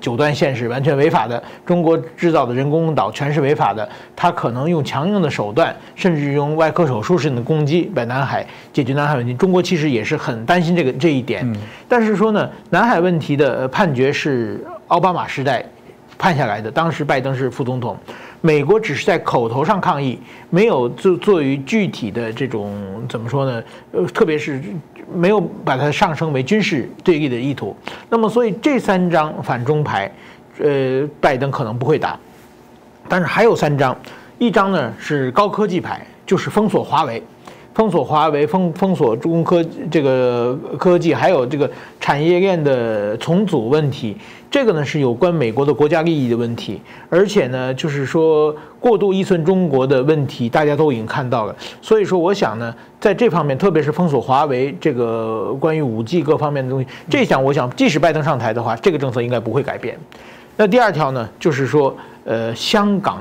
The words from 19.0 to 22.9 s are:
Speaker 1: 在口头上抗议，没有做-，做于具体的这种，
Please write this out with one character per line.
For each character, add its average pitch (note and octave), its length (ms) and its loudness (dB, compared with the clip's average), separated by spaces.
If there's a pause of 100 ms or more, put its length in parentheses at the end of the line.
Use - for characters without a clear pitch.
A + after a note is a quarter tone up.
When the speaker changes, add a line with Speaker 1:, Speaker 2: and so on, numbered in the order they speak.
Speaker 1:
在 F3 140 2
口 A#2+ 280 0
头 B2+ 160 -2
上 G3 160 0
抗 E3 200 0
议， C3 180 -4 (320)
没 F#3+ 160 4
有 C#3 240 2
做-， F3+ 260 2
做 F3+ 240 2
于 C#3 200 0
具 D#3 280 0
体 A2 220 -6
的 A2+ 200 -4
这 A2+ 160 -4
种， G#2 240 -6 (380)